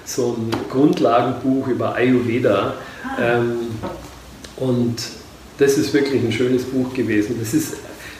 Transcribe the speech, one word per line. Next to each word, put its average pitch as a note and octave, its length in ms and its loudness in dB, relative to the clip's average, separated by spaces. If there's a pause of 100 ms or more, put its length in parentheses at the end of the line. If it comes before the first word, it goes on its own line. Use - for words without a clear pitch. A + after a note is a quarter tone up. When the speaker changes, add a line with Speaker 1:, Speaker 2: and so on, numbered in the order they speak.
Speaker 1:
so A#2+ 340 -2
ein A2+ 120 -2 (200)
Grundlagenbuch C3 960 2
über A2+ 260 0
Ayurveda. A#2 800 2 (300)
Speaker 2:
Ah. - 180 -4 (160)
Speaker 1:
Ähm, A#2+ 200 0 (1000)
und A#2+ 400 0 (600)
das - 200 4
ist - 160 0
wirklich C#3 280 2
ein A2+ 100 0
schönes B2+ 320 2
Buch B2+ 300 -2
gewesen. A2 440 0
Das A2+ 160 -4
ist, - 200 0 (460)